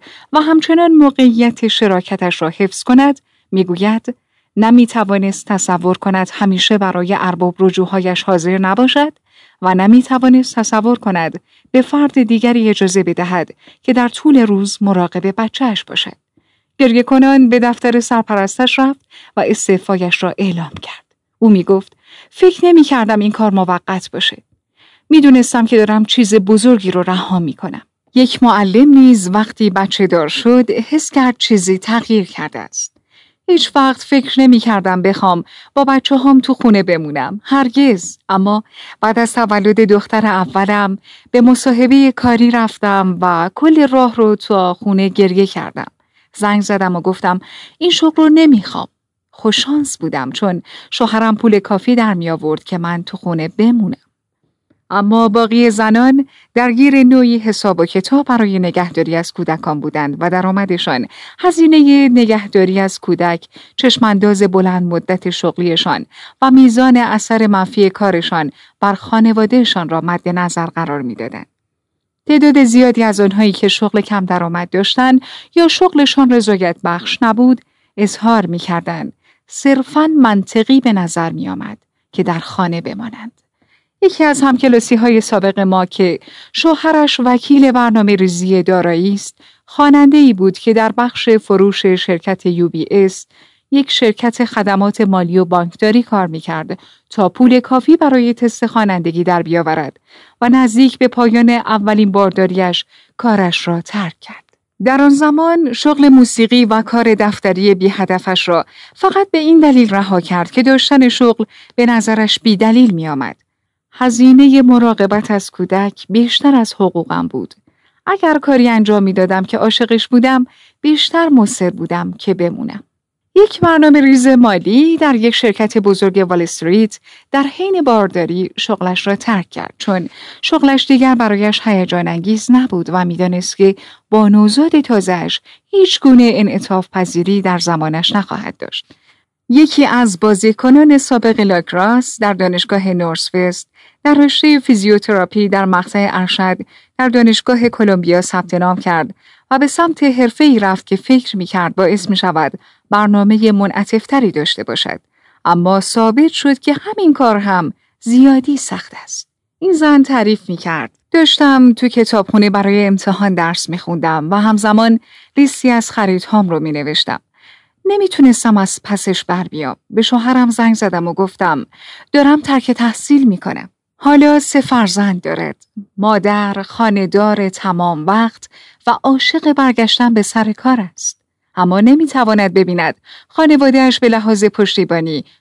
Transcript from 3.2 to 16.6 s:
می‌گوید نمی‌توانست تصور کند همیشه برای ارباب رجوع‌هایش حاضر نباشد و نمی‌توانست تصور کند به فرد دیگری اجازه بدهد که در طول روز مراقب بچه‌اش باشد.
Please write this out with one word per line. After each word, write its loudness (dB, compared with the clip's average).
می‌گوید -4
نمی‌توانست 0
تصور -2
کند -4
همیشه 0
برای -4
ارباب -4
رجوع‌هایش -2
حاضر -2
نباشد 0
و 0
نمی‌توانست 2
تصور -2
کند -6
به 2
فرد 0
دیگری 0
اجازه 0
بدهد -4
که -2
در 0
طول 2
روز 0
مراقب -2
بچه‌اش -6
باشد. -10